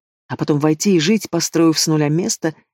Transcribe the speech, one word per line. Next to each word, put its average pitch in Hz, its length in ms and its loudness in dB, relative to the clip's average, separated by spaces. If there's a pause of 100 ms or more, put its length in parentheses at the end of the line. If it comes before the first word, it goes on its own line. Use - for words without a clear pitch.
(280)
а 127 80 -10
потом 147 240 -2
войти 156 380 2
и - 20 4
жить, 196 300 0
построив 160 500 0
с - 80 -2
нуля 151 220 0
место, 165 460 -4 (180)